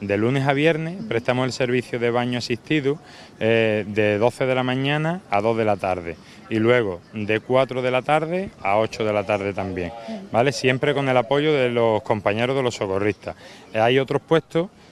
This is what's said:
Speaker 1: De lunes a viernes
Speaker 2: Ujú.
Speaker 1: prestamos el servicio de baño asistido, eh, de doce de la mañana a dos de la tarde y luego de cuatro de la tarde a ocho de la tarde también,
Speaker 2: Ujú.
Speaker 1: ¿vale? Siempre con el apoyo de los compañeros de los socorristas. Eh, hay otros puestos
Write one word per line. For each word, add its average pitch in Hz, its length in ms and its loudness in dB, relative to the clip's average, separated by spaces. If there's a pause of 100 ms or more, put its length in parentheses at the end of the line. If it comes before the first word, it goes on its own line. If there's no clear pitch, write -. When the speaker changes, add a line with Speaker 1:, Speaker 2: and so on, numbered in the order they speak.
Speaker 1:
De 101 160 0
lunes 131 300 2
a 143 60 2
viernes 160 440 0
Speaker 2:
Ujú. 220 100 -10
Speaker 1:
prestamos 123 380 0
el 123 60 -2
servicio 123 480 -2
de 120 100 0
baño 123 300 0
asistido, 139 580 -2 (420)
eh, 110 480 2
de 104 300 2
doce 120 300 2
de 127 80 0
la 127 80 0
mañana 147 640 -2
a 101 120 0
dos 113 140 2
de 110 100 0
la 104 120 2
tarde 90 380 -4 (340)
y 117 60 -2
luego 110 460 2 (120)
de 107 280 -2
cuatro 127 420 0
de 127 80 0
la 127 100 0
tarde 160 480 -2 (140)
a 101 160 2
ocho 113 260 -2
de 107 80 0
la 101 140 0
tarde 101 260 -2
también, 92 380 -6 (160)
Speaker 2:
Ujú. 107 140 -10 (100)
Speaker 1:
¿vale? 127 220 2
Siempre 131 420 0
con 139 120 -2
el 127 100 2
apoyo 147 360 2
de 127 160 2
los 117 320 2
compañeros 113 540 0
de 135 80 0
los 120 100 0
socorristas. 98 640 -2 (360)
Eh, 110 80 -2
hay 123 200 4
otros 135 240 -2
puestos 165 460 0 (220)